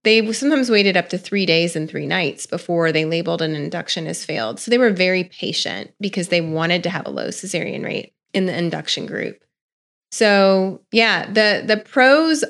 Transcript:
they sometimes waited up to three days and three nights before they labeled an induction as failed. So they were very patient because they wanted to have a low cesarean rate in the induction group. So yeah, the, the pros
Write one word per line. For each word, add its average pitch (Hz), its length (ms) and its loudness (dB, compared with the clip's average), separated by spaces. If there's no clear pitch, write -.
they 220 280 4
sometimes 269 380 0
waited 202 260 4
up 175 120 0
to 180 100 -4
three 190 280 -2
days 170 300 2
and 156 120 -4
three 147 180 -8
nights - 400 -4
before 170 460 -2
they 156 140 0
labeled 165 340 -2
an 160 140 -2
induction 160 520 -6
as 170 180 -8
failed. 113 360 -6
So 226 100 -8
they 240 60 4
were 247 140 4
very 185 340 2
patient - 720 -8
because 190 300 -4
they 175 140 0
wanted 165 400 -2
to 175 80 -2
have - 160 -6
a - 40 -8
low - 180 -6
cesarean - 540 -6
rate - 300 -8
in 190 100 2
the 180 120 -2
induction 160 500 -4
group. - 360 -8
So 196 680 4
yeah, 220 400 2
the, 208 340 2
the 214 120 2
pros 294 720 4